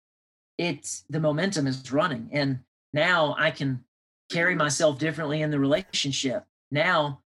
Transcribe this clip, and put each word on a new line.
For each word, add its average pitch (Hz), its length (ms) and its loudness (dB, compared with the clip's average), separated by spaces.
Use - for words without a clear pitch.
it's, 165 500 -4
the 156 100 -2
momentum 156 460 0
is 131 260 -4
running. 120 400 -2
And 139 280 0
now 160 460 2
I 156 100 2
can 135 340 -4
carry 170 220 2
myself 147 460 2
differently 156 420 -2
in 151 80 0
the 147 80 0
relationship. 139 880 0
Now 151 580 0